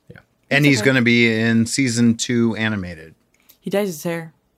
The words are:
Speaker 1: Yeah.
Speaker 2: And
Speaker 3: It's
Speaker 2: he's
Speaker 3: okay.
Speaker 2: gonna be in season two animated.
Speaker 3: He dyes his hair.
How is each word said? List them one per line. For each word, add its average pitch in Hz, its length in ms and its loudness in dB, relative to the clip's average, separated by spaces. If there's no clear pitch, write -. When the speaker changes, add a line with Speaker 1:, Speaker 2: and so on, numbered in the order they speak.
Speaker 1:
Yeah. - 120 -20
Speaker 2:
And 143 160 2
Speaker 3:
It's 147 40 6
Speaker 2:
he's 127 120 2
Speaker 3:
okay. 104 60 0
Speaker 2:
gonna 131 160 2
be 117 280 4
in 113 360 0
season 120 500 0
two 117 380 -2
animated. 90 580 -6
Speaker 3:
He - 100 -12
dyes 196 200 -2
his 151 140 -12
hair. 165 300 -8